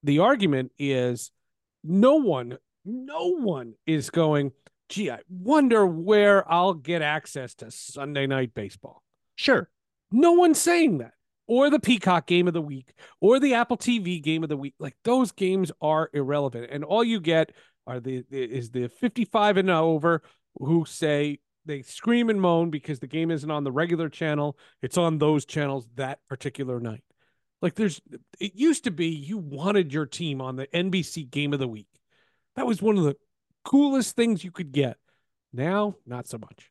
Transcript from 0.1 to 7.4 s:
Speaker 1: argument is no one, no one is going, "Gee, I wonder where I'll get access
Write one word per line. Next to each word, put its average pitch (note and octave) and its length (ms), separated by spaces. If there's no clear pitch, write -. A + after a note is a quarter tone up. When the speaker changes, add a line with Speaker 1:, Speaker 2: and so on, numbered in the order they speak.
Speaker 1:
argument F3 580
is B2+ 540
no G3 320
one, C#3 420
no C4+ 440
one F3 460
is D#3 240
going, D3+ 420
"Gee, G3 220
I A2+ 180
wonder A3 580
where G3 640
I'll F3+ 240
get D#3 280
access D3 540